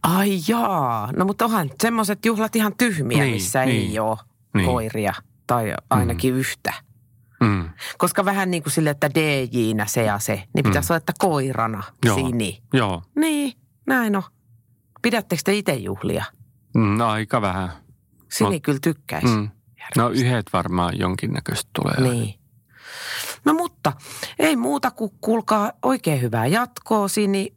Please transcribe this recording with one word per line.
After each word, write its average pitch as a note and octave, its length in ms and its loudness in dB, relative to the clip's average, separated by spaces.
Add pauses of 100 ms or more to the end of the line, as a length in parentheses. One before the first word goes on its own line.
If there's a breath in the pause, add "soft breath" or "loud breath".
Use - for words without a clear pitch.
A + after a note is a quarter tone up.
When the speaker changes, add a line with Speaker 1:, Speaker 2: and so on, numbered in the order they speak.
Speaker 1:
Ai F#3+ 440 2
jaa. D3 680 0
No, F#3 100 0
mutta G#3 200 0
onhan G3+ 240 0 (120)
semmoset A3 440 0
juhlat A3 300 0
ihan G#3+ 220 2
tyhmiä, D3 460 2
Speaker 2:
Niin, B2+ 100 2
Speaker 1:
missä G#2+ 320 0
Speaker 2:
niin. G#2+ 260 2
Speaker 1:
ei G#2+ 80 -2
oo A2 180 0 (360)
Speaker 2:
Niin. F3 160 4
Speaker 1:
koiria A2 440 0 (340)
tai A#2 260 0 (160)
ainakin G2 440 2
Speaker 2:
Mm. C3 60 0
Speaker 1:
yhtä. - 340 -4 (680)
Speaker 2:
Mm. G2 280 2 (280 loud breath)
Speaker 1:
Koska F#3 280 0
vähän G3 260 0
niin E3 120 -2
kuin C#3+ 100 -4
sille, D#3 160 2
että D3 260 0
D D3 360 2
J:nä A2 340 2
se A#2 180 0
ja G2+ 160 0
se, G2 240 -2 (120)
niin C#3 80 2
pitäisi A2 260 2
Speaker 2:
Mm. - 40 2
Speaker 1:
olla, E3 40 2
että D#3 220 -4
koirana B2 640 0 (220)
Speaker 2:
Joo. A2 100 6
Speaker 1:
Sini. F#2 480 -2 (100)
Speaker 2:
Joo. G2 280 2 (140)
Speaker 1:
Niin, D4 380 0 (340)
näin A#3+ 280 2
on. F#3+ 80 -2 (760)
Pidättekö A3 440 0
te G3 80 2
ite F#3+ 200 0
juhlia? F#2+ 520 -4 (500)
Speaker 2:
Mm, G#2+ 220 4
no, A#2 100 2
aika A2 340 0
vähän. F#2 280 -2 (600)
Speaker 1:
Sini G#3+ 200 2
Speaker 2:
Mut D3+ 120 -4
Speaker 1:
kyllä C#3+ 180 0
tykkäisi. - 460 -2
Speaker 2:
Mm. A#2 60 4
No, G#2+ 160 -2 (300)
Speaker 1:
Järkevästi. A#2+ 480 0
Speaker 2:
yhdet A#2+ 260 0
varmaan F2 460 0
jonkinnäköistä - 760 -4
tulee. - 400 0
Speaker 1:
Niin. A2+ 260 -4 (1040 loud breath)
No, D4+ 80 4
mutta D#4+ 400 -2 (460 loud breath)
ei D#4 160 4
muuta C4 360 -2
kuin, G#3+ 200 -8 (100)
kuulkaa, G#3+ 500 0 (120)
oikein E3+ 380 0
hyvää A2+ 240 0
jatkoa, G#3+ 640 0
Sini. G3 500 0